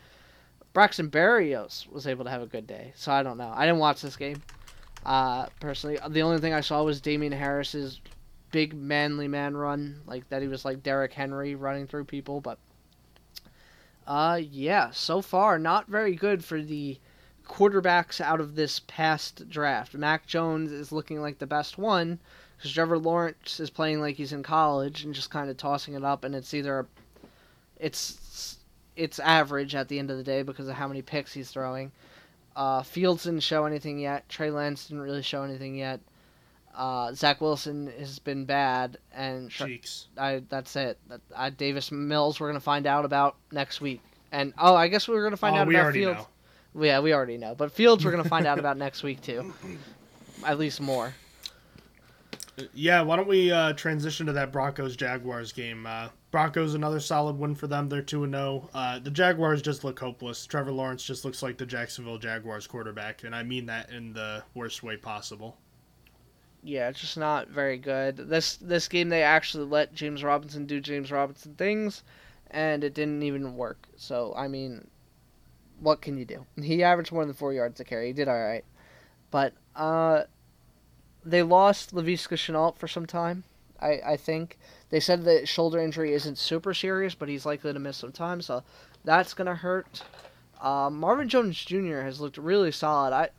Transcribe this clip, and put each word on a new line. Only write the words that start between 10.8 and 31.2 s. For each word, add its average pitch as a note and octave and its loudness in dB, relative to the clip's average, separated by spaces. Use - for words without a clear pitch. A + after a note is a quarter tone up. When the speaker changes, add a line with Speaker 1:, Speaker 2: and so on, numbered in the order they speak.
Speaker 1:
Derrick C3+ 0
Henry C#3 -6
running C#3 -4
through C#3+ -8
people, C#3+ -8
but, B2 -8
uh, D#3+ 2
yeah, C#3 2
so E3+ 0
far, F#3 4
not E3+ 2
very G#3 0
good F#3 0
for D#3 -6
the D3 -6
quarterbacks F#3 4
out D#3+ 2
of D3 -4
this D3+ 0
past - -2
draft. C#3+ -2
Mac D3+ 0
Jones D#3+ -2
is D3 -12
looking D3+ -6
like D3 -6
the C#3 -8
best D3 -2
one, F3 2
'cause C#3+ -10
Trevor E3 4
Lawrence E3 0
is D3+ -6
playing D#3 0
like D3 -2
he's C#3+ -6
in C#3 -6
college D3 2
and D3 -8
just C3+ -8
kinda C#3+ -4
tossing C#3+ -4
it C#3 -8
up, C#3 0
and C#3 -4
it's C3 -8
either, C#3 -2
it's, - -8
it's D#3+ -4
average C#3+ 4
at C3+ -2
the C#3+ -4
end C#3 -4
of C3 -4
the C3 -8
day C3+ 0
because C3+ -8
of C3 -8
how C#3 -6
many C3+ -8
picks C#3+ -6